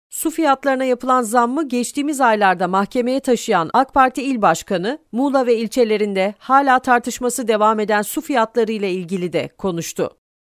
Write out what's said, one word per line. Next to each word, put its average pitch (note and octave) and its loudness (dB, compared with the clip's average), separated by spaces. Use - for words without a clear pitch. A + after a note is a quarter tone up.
Su - -6
fiyatlarına C4+ 0
yapılan B3+ 0
zammı B3 0
geçtiğimiz C4+ -4
aylarda G3 2
mahkemeye A#3 0
taşıyan G#3 0
ak C4+ 2
Parti C4 2
İl B3 -4
Başkanı, F#3+ 0
Muğla C4 0
ve A#3+ 2
ilçelerinde G#3 0
hala C4 4
tartışması B3 -2
devam G#3+ 2
eden G#3 0
su - -6
fiyatları A3+ 0
ile G3+ -4
ilgili F3 -4
de D#3 -2
konuştu. E3+ -4